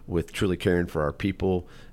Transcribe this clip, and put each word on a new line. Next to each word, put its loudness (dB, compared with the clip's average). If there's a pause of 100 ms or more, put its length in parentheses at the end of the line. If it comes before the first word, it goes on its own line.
with -2
truly 0
caring 2
for -2
our 0
people -2 (240)